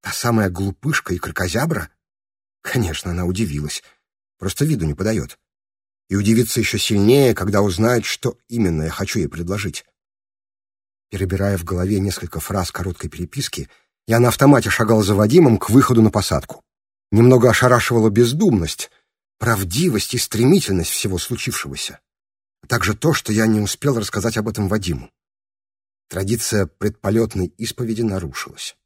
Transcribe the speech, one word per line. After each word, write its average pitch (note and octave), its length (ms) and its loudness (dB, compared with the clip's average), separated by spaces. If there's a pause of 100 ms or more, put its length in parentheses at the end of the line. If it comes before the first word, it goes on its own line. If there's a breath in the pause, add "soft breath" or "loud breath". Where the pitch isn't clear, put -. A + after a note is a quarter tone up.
Та - 100 -12
самая A2 400 0
глупышка G2 640 -4
и F2 40 -6
кракозябра? F#2 680 -4 (720)
Конечно, F2+ 500 -4
она F2 120 -4
удивилась. E2+ 600 -4 (540 soft breath)
Просто G2 260 -4
виду A#2+ 220 -2
не D2 80 -2
подаёт. F#2 440 -4 (720)
И F#2+ 80 -4
удивится A2+ 420 2
ещё G#2+ 200 -2
сильнее, A2+ 540 4
когда G2 300 0
узнает, G#2+ 420 0
что - 320 -6 (120)
именно F#2 340 0
я D#2+ 80 -4
хочу F#2+ 300 -6
ей D2+ 80 -2
предложить. F2 580 -8 (1200)
Перебирая F#2+ 480 -2
в E2 60 -8
голове F#2+ 360 -2
несколько F2+ 400 -4
фраз G2 320 -4
короткой F2+ 360 -8
переписки, - 600 -10 (380 soft breath)
я A2+ 100 2
на B2 100 6
автомате C3+ 400 6
шагал A2 360 2
за G2+ 100 2
Вадимом G#2+ 440 6
к - 120 -6
выходу A#2+ 320 6
на G#2+ 80 6
посадку. - 540 -4 (480)
Немного A#2+ 380 6
ошарашивала A#2 600 2
бездумность, A#2+ 800 0 (480)
правдивость A2 760 -2
и A#2+ 40 -2
стремительность A2+ 720 2
всего F#2 280 -4
случившегося, - 840 -8 (640)
а - 40 -20
также A2 300 0
то, D#3+ 160 0
что - 200 -2
я A2 140 2
не G#2+ 140 2
успел A#2 380 -2
рассказать A2 380 -4
об A2 120 -4
этом G#2+ 200 -4
Вадиму. F2+ 420 -4 (960)
Традиция G2+ 580 -2
предполётной G#2 840 -2 (100)
исповеди A2+ 440 -6
нарушилась. F#2 840 -8